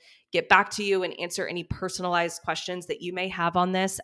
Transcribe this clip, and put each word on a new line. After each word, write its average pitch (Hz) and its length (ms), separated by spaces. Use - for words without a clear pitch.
get 170 160
back 196 260
to 208 100
you 196 180
and 175 180
answer 175 280
any 170 160
personalized 175 800
questions 175 420
that - 160
you 175 120
may 185 160
have 175 280
on 180 140
this. 190 320